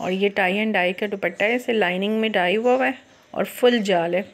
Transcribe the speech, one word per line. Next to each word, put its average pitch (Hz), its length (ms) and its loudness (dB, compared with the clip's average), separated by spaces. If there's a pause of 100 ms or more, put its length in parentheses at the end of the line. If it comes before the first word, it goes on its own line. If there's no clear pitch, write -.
और 185 120 -4
ये 196 160 0
tie 196 280 0
and 214 180 -2
dye 180 180 2
का 208 140 -4
दुपट्टा 196 380 -2
है, 226 100 2
इसे 247 180 -4
lining 202 480 0
में 220 120 -2
डाई 180 220 2
हुआ 240 200 2
हुआ 254 120 0
है 262 80 -2 (400)
और 190 100 -2
full 247 340 2
जाल 175 360 0
है। 190 200 0